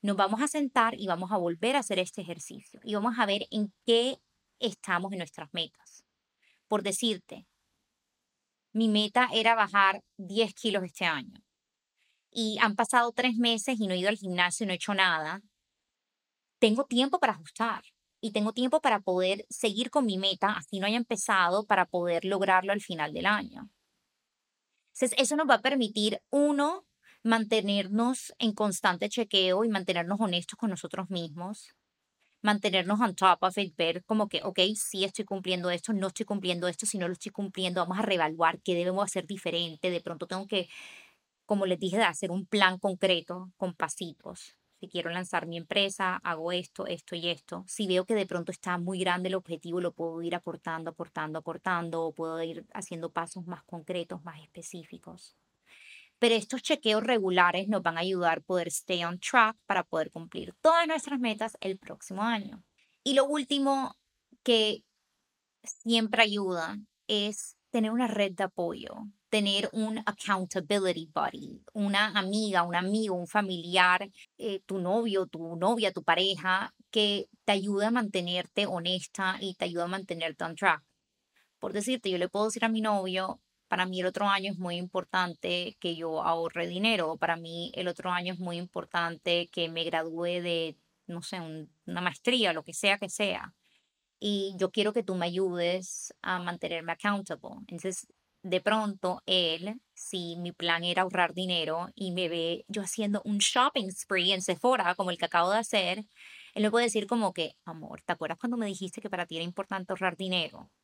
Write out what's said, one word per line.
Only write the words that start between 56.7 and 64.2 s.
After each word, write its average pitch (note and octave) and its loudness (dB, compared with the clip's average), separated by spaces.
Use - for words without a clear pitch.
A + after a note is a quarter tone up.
regulares F#3 4
nos G#3 0
van E3 0
a E3 -2
ayudar F3 2
a - -10
poder F3 -2
stay F3 -4
on F3 -4
track A3+ 4
para F#3 0
poder D#3 -2
cumplir - -12
todas E4 6
nuestras C#4+ -2
metas A3 -2
el G3 -6
próximo - -10
año. G#3+ -2
Y C4 2
lo C4+ 8
último C#4 0